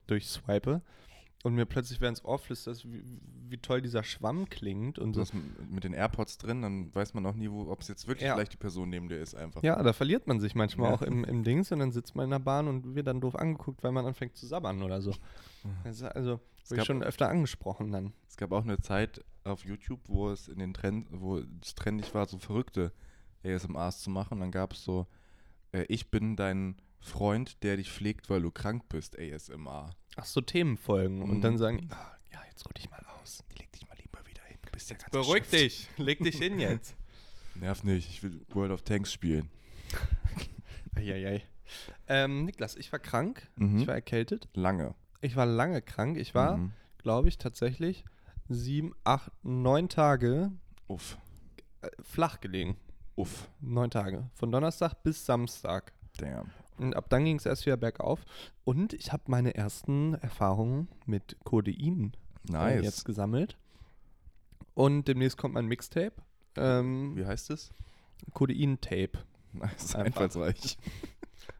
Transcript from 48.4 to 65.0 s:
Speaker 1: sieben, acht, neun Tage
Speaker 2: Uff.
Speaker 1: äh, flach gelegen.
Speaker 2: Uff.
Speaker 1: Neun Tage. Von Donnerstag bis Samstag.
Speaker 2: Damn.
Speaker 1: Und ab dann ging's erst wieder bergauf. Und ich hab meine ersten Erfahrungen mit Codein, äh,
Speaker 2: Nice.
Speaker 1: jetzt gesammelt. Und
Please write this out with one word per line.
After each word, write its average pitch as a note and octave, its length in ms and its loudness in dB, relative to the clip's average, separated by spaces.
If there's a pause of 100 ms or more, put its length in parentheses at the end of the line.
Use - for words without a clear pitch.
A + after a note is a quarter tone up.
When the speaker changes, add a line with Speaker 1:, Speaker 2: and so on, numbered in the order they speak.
Speaker 1:
sieben, C3+ 460 -2 (100)
acht, C3 280 2 (120)
neun B2+ 460 4
Tage D3 640 6 (360)
Speaker 2:
Uff. - 300 -8 (640)
Speaker 1:
äh, - 80 -8 (120)
flach - 400 0
gelegen. F#2 360 0 (380)
Speaker 2:
Uff. - 340 -4 (120)
Speaker 1:
Neun A#2+ 300 2
Tage. G2+ 420 -2
Von - 180 0
Donnerstag D#3 520 2
bis D#3+ 220 0
Samstag. A#2 680 0 (240)
Speaker 2:
Damn. C2 320 -6 (280)
Speaker 1:
Und B2+ 180 0
ab - 140 -2
dann C3+ 160 6
ging's D#3+ 200 2
erst - 200 0
wieder C3+ 120 4
bergauf. A#2 460 0 (400)
Und D#3 300 2
ich - 180 -8
hab - 160 -4
meine B2 280 4
ersten C#3+ 600 2
Erfahrungen A2+ 720 2 (180)
mit - 380 -2
Codein, A2+ 720 2 (340)
äh, - 60 -2
Speaker 2:
Nice. G#2+ 300 4
Speaker 1:
jetzt - 220 -2
gesammelt. A2 520 0 (1160)
Und C#3 340 6